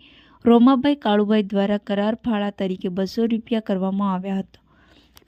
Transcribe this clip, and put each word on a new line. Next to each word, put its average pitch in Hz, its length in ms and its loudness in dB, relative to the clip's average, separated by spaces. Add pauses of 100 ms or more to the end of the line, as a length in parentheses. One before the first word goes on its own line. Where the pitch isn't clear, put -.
(440)
રોમાભાઈ 262 600 4
કાળુભાઈ 208 480 2
દ્વારા 202 360 -2
કરાર 208 280 -2
ફાળા 202 420 -4
તરીકે 185 320 -4
બસો 190 360 -2
રૂપિયા 226 440 -4
કરવામાં 190 440 -2
આવ્યા 190 280 -4
હતા - 240 -20 (600)